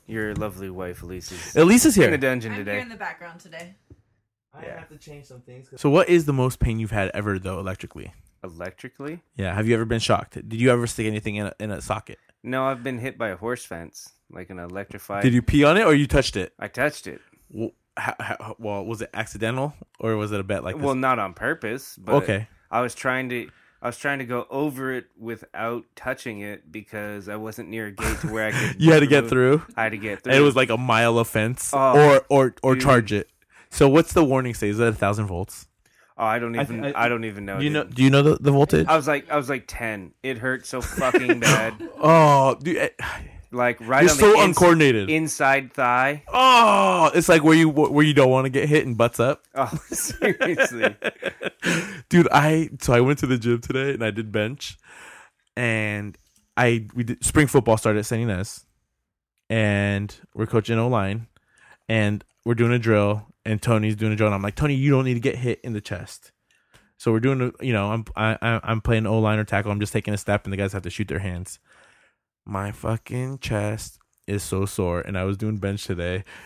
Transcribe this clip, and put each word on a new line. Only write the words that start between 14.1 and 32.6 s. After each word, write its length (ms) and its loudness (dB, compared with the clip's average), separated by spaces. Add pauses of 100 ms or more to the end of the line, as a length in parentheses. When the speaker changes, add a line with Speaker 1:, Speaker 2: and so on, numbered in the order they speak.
Speaker 1:
like 200 -18
an 80 -16
electrified 640 -10
Speaker 2:
Did 100 2
you 80 2
pee 240 2
on 140 6
it 60 2
or 100 4
you 120 2
touched 300 0
it? 220 -8
Speaker 1:
I 100 -12
touched 380 -6
it. 160 -16 (280)
Speaker 2:
Well, 200 -10 (280)
ha-, 220 -6
ha-, 380 -10
well, 260 -8
was 160 -8
it 140 -12
accidental 580 -6 (280)
or 180 -2
was 140 -6
it 80 -4
a 40 -6
bet 200 -6
like 120 -8
this? 80 -6
Speaker 1:
Well, 100 0
not 240 -2
on 140 -6
purpose, 640 -8
but 180 -4 (100)
Speaker 2:
Okay. 240 -4 (220)
Speaker 1:
I 120 -2
was 120 -6
trying 360 -4
to, 180 -8 (340)
I 60 -6
was 100 -10
trying 220 -4
to 40 -10
go 240 -6
over 460 -6
it 100 -10 (140)
without 680 -10 (120)
touching 440 -10
it 320 -16
because 560 -14
I 80 -10
wasn't 320 -14
near 200 -10
a 40 -16
gate 280 -8
to 120 -8
where 140 -4
I 60 -4
could 240 -4
Speaker 2:
<laughs> 60 -14
You 100 8
had 80 8
to 60 4
get 120 6
Speaker 1:
remove 120 0
Speaker 2:
through? 320 4 (140)
Speaker 1:
I 80 -2
had 80 -4
to 60 -10
get 280 -10
Speaker 2:
And 80 2
it 60 8
was 140 6
Speaker 1:
through. 80 2
Speaker 2:
like 80 0
a 80 0
mile 400 2
of 100 0
fence 460 -4
Speaker 1:
Oh, 400 8
Speaker 2:
or, 160 4
or, 320 2